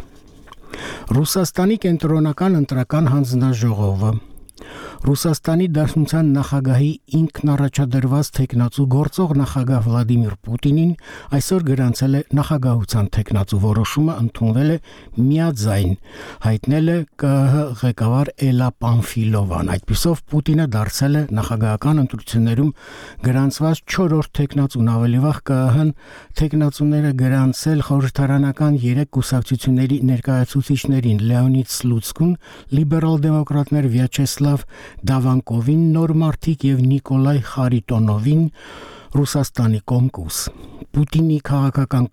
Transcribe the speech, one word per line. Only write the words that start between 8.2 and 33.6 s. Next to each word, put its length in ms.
թեկնածու, 580
գործող 460
նախագահ 500
Վլադիմիր 500
Պուտինին 480
այսօր 320
գրանցել 480
է 60
նախագահության 760
թեկնածու։ 480
Որոշումը 640
ընդունվել 480
է 60
միաձայն, 720
հայտնել 440
է 160
Կ 240
Ը 220
Հ 140
ղեկավար 500
Էլա 220
Պանֆիլովան։ 920
Այդպիսով 500
Պուտինը 400
դարձել 400
է 80
նախագահական 640
ընտրություններում 720
գրանցված 600
չորրորդ 540
թեկնածուն։ 560
Ավելի 260
վաղ 240
Կ 140
Ը 160
Հ-ն 180
թեկնածուները 800
գրանցել 640
խորհրդարանական 960
երեք 380
կուսակցությունների 800
ներկայացուցիչներին՝ 1200
Լեոնիդ 460
Սլուցկուն, 580
լիբերալ 520
դեմոկրատներ 600